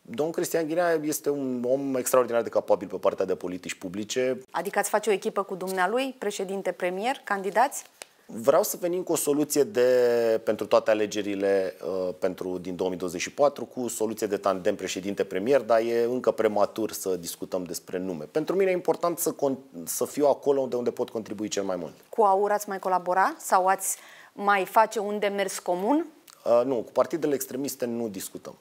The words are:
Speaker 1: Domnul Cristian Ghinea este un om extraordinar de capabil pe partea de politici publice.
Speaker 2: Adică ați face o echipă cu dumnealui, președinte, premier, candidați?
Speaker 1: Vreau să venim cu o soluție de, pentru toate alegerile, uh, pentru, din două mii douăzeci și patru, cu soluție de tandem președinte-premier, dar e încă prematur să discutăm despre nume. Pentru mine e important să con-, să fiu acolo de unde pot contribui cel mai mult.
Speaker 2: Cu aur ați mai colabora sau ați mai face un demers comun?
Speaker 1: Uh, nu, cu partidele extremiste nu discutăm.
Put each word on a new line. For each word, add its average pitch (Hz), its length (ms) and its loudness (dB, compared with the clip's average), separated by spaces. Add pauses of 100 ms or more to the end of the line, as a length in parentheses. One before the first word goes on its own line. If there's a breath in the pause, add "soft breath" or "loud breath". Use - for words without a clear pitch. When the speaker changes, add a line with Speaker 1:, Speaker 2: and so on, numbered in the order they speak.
Speaker 1:
Domnul 151 320 -4
Cristian 165 340 -2
Ghinea 165 340 2
este 151 280 -2
un 131 380 -2
om 139 280 0
extraordinar 120 460 2
de 107 80 -4
capabil 101 380 2
pe 92 100 -8
partea 98 280 2
de 92 100 0
politici - 380 -8
publice. 113 680 -4 (100)
Speaker 2:
Adică 185 280 -2
ați 196 100 -2
face 214 200 0
o 202 40 4
echipă 202 300 -2
cu 196 120 -6
dumnealui, 190 640 -2
președinte, 196 540 -4
premier, 190 520 -4
candidați? 202 600 0 (500)
Speaker 1:
Vreau 139 300 4
să - 160 -4
venim 175 240 -2
cu - 80 -4
o 160 40 2
soluție 143 480 2
de, 120 800 4
pentru 107 220 0
toate 110 260 4
alegerile, 98 840 0 (100)
uh, 92 340 -2
pentru, 90 380 -4
din 90 180 -6
două 92 140 0
mii 90 80 -4
douăzeci 85 240 -4
și - 100 -6
patru, 139 340 2
cu 123 220 -6
soluție 110 400 -2
de 98 100 0
tandem 98 380 0
președinte-premier, 95 880 -2
dar 113 180 2
e 117 240 0
încă 120 280 0
prematur 107 600 0
să 92 240 -4
discutăm 90 480 -6
despre 87 340 -8
nume. 90 340 -4
Pentru 156 240 -2
mine 190 140 2
e 185 40 2
important 170 440 -2
să - 140 -2
con-, - 520 -4
să - 220 -2
fiu 143 200 0
acolo 135 400 2
de 120 100 -4
unde 120 160 0
pot 120 180 -4
contribui 107 380 -6
cel 98 160 -2
mai 95 120 -2
mult. 82 180 -8 (160)
Speaker 2:
Cu 226 140 2
aur 202 280 4
ați 208 180 -2
mai 190 100 -6
colabora 185 580 0
sau 185 300 2
ați 190 300 0 (360 loud breath)
mai 202 320 2
face 220 340 4
un 208 200 -4
demers 196 400 -2
comun? 214 460 0 (400)
Speaker 1:
Uh, 120 200 6
nu, 135 100 0
cu 107 160 -4
partidele 143 420 2
extremiste 127 520 -4
nu 117 220 -4
discutăm. 92 540 -10